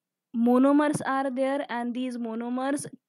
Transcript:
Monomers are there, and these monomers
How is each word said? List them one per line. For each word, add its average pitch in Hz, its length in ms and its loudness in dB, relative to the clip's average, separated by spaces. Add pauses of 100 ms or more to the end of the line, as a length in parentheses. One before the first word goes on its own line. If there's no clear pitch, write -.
(360)
Monomers 277 680 4
are 269 260 -2
there, 269 380 -2
and 240 240 -6
these 254 240 -6
monomers 240 680 -4 (220)